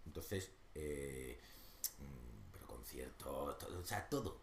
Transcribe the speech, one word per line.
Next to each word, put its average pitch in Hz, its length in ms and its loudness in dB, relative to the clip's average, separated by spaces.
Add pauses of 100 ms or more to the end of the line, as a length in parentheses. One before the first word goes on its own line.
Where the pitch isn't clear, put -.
Entonces, 92 460 2 (240)
eh, 69 640 2 (600)
mm, 58 540 -6
pero - 140 -8
conciertos, 65 920 0
todo, - 220 0
o 87 40 0
sea, 101 240 2
todo. 104 340 4